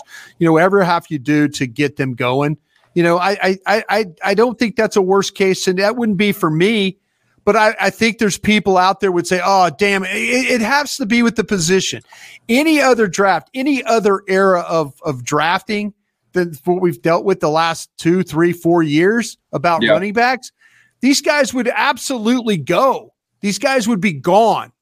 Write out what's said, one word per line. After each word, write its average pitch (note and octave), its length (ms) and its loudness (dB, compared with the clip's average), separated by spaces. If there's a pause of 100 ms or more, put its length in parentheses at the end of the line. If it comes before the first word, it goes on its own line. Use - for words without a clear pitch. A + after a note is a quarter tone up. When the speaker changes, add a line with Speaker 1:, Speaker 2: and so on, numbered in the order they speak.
(380)
Speaker 1:
you E3+ 60 0
know, D#3+ 80 4
whatever F#3 320 4
have E3+ 240 -2
you D3+ 100 -6
do D3 300 2
to C#3+ 180 -6
get C#3 300 -4
them C3+ 180 -4
going. C3+ 420 0 (380)
You E3+ 80 2
know, E3+ 160 2
I, F3+ 120 0 (120)
I, F#3+ 240 0
I, G#3 220 0
I, G#3+ 180 0 (180)
I F#3+ 100 0
don't A3+ 220 2
think A#3 200 -2
that's G#3+ 180 0
a G#3 80 4
worst F#3+ 320 0
case, F#3+ 320 -2
and F#3 140 0
that G#3 160 0
wouldn't A3 220 0
be G#3 120 2
for F#3 200 -2
me. F#3+ 460 0 (480)
But G3+ 120 2
I, G#3+ 240 4
I G3 100 0
think A3+ 280 -2
there's G#3 200 -2
people G#3 380 2
out F#3 240 2
there G3 120 0
would F3 140 -2
say, F#3 180 0
"Oh, F#3 340 2
damn, G3 260 0
it, F#3 60 -8
it A#3+ 500 -2
has C4+ 360 -2
to B3+ 100 -6
be A#3 160 2
with A#3 140 2
the G#3+ 80 -2
position." F3+ 580 -2 (460)
Any D4+ 320 2
other A#3+ 280 2
draft, F#3 460 0
any C4 300 -2
other G3+ 440 0
era F#3+ 320 2
of, E3 420 -4
of C3 220 -6
drafting F#3+ 720 -2 (380)
than F3 320 -2
what F3+ 160 0
we've F3 200 0
dealt E3 240 0
with F#3+ 160 0
the E3 80 -2
last D#3+ 480 -2
two, F3 260 0
three, E3+ 300 0
four E3+ 300 0
years F3+ 560 0 (140)
about E3 300 0
Speaker 2:
Yeah. G#3+ 100 2
Speaker 1:
running G3 200 0
backs, A#3+ 400 -2 (480)
these C4+ 220 2
guys D4 320 0
would B3 200 -2
absolutely A#3+ 840 -2
go. E3+ 580 -2 (260)
These G3+ 180 -4
guys C4+ 280 0
would A3+ 140 -2
be F3+ 120 -2
gone. F3+ 680 0